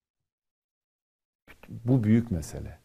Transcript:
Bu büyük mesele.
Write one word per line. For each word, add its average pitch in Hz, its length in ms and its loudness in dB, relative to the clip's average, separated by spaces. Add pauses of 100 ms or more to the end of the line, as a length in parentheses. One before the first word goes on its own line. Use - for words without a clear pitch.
(1700)
Bu 117 360 0
büyük 113 260 4
mesele. 76 540 -8